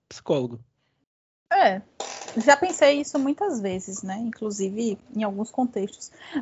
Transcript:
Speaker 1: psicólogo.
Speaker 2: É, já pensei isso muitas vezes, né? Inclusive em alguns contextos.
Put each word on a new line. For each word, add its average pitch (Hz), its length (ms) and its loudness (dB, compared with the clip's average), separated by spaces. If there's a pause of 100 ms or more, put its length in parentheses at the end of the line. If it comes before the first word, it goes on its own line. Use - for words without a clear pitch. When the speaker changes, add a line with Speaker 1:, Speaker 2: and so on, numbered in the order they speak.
Speaker 1:
psicólogo. 123 520 -2 (920)
Speaker 2:
É, 214 300 4 (540)
já 269 200 6
pensei 294 440 4
isso 294 180 -4
muitas 277 420 0
vezes, 190 440 -6
né? 190 140 -6
Inclusive 214 800 -4 (180)
em 214 100 -2
alguns 202 260 -4
contextos. 240 640 -4 (300)